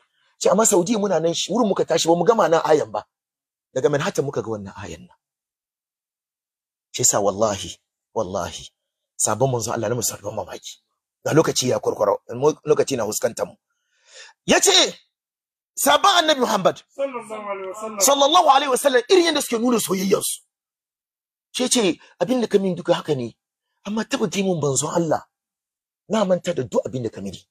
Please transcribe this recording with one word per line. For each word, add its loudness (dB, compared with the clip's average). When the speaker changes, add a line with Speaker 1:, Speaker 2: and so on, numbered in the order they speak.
Speaker 1:
Sai, 2
amma 4
Saudiya 2
muna 0
nan 0
shi, -6
wurin 2
muka 0
tashi, 0
ba 6
mu 2
gama 4
nan 4
ayan 2
ba. -6
Daga 0
Manhattan -2
muka -6
ga -10
wannan -10
ayan -14
nan. -20
Shi -6
yasa 2
wallahi, -2
wallahi, -6
sabon 0
manzo -4
Allah -4
na -4
musu -4
sabon -10
mamaki. -12
Ga -2
lokaci 2
ya 0
kurkura, 0
mo-, 0
lokaci 0
na -2
huskantar -4
mu. -14
Ya 4
ce, 4
sahabban 4
Annabi 2
Muhammad 2
Speaker 2:
Sallallahu -8
alaihi -10
wasallam. -10
Speaker 1:
sallallahu 4
alaihi 2
wasallam, 2
irin 6
yadda -2
suke -4
nuna 2
soyayyarsu. -2
Ce -2
ce, 2
"Abin 0
da -2
ka 2
min -2
duka 0
haka -2
ne, -4
amma -4
taba -2
gemun -2
manzon -2
Allah. 0
Na 0
manta 0
da -2
duk -2
abin -6
da -4
ka -12
mini." -12